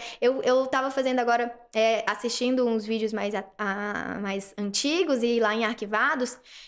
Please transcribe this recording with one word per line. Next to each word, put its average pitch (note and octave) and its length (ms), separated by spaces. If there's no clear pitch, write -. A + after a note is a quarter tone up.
eu, C4 220
eu B3+ 240
tava C4+ 240
fazendo B3+ 280
agora, A#3+ 360
é, A3 320
assistindo B3 600
uns A3+ 200
vídeos A3 260
mais G#3 220
a, G3 100
a, G#3 640
mais G3 360
antigos C#4 680
e A#3 180
lá G#3+ 140
em A3+ 100
arquivados, A#3 720